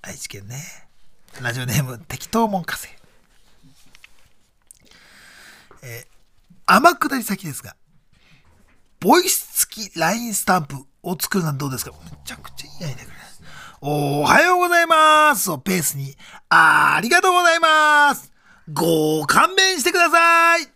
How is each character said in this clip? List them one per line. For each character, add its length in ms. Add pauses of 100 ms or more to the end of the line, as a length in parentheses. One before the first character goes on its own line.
愛 140
知 120
県 200
ね。 180 (720)
ラ 140
ジ 80
オ 60
ネ 80
ー 80
ム、 160
適 280
当 200
も 120
ん 60
か 100
せ。 140 (3000)
え 240
ー、 20 (560)
天 300
下 220
り 60
先 220
で 80
す 80
が、 140 (1200)
ボ 200
イ 100
ス 300
付 300
き 100
ラ 160
イ 80
ン 100
ス 120
タ 120
ン 80
プ 220 (160)
を 160
作 180
る 60
な 80
ん 40
て 40
ど 80
う 40
で 60
す 80
か？ 60
め 60 (280)
ち 60
ゃ 60
く 160
ち 100
ゃ 40
い 40 (100)
い 40
ア 60
イ 40
デ 80
ア 20
だ 60
ね。 60 (640)
「お 420
は 180
よ 140
う 20
ご 120
ざ 120
い 60
ま 480
す」 180
を 60
ペ 180
ー 60
ス 140
に、 200 (320)
「あ 540
り 60
が 120
と 80
う 40
ご 100
ざ 100
い 60
ま 560
す」、 160 (420)
「ご 540
勘 280
弁 240
し 40
て 80
く 80
だ 100
さ 480
い」 180